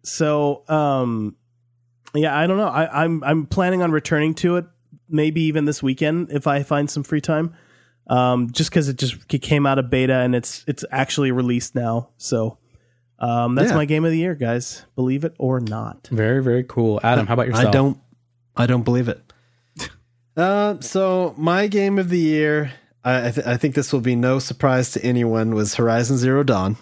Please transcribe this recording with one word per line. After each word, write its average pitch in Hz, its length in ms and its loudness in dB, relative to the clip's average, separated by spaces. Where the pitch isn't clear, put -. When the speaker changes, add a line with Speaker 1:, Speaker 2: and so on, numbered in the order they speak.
Speaker 1:
So, 147 640 0
um, 127 640 0
yeah, 151 220 0
I 160 100 4
don't 190 100 0
know. 208 120 0
I, 151 360 0
I'm, 165 180 -2
I'm 151 220 0
planning 185 380 0
on 165 100 0
returning 156 440 0
to 175 200 0
it, 175 80 -2
maybe 156 320 0
even 156 240 0
this 151 160 -2
weekend 156 500 -2
if 143 140 -4
I 143 160 0
find 147 280 -2
some 147 120 -6
free 151 180 -4
time. 165 320 -2
Um, 123 460 2
just - 200 -4
'cause 147 160 0
it 131 80 -4
just, 127 200 -4
it 135 80 -4
came 143 240 2
out 139 120 2
of 123 120 -2
beta 131 240 2
and 127 200 2
it's, - 320 -6
it's - 240 -6
actually 135 400 -2
released 123 440 -2
now. 117 420 -2
So, 110 400 -2
um, 120 360 0
that's 135 140 4
Speaker 2:
Yeah. - 80 2
Speaker 1:
my 151 80 2
game 156 220 0
of 165 60 2
the 165 60 0
year, 170 160 -2
guys. 123 480 -4
Believe 135 320 -2
it 156 120 -6
or 131 220 0
not. 110 500 -8
Speaker 3:
Very, 120 320 2
very 123 220 2
cool. 113 380 0
Adam, 123 240 2
how 117 80 0
about 120 120 2
Speaker 2:
I - 40 -4
Speaker 3:
yourself? 113 220 4
Speaker 2:
don't, 135 260 2
I 120 80 2
don't 123 200 2
believe 123 260 0
it. - 100 -8
<laughs> - 120 -14
Uh, 202 420 0
so 185 580 0
my 175 280 2
game 196 320 2
of 180 120 0
the 180 80 2
year, 151 520 2
I, 123 260 0
I, - 20 0
th-, 131 160 -4
I 120 100 0
think 135 180 -2
this 139 160 -2
will 131 120 0
be 123 140 0
no 127 220 2
surprise 127 540 0
to - 100 -4
anyone, 113 520 0
was 107 220 0
Horizon 117 420 2
Zero 131 240 2
Dawn. 107 400 0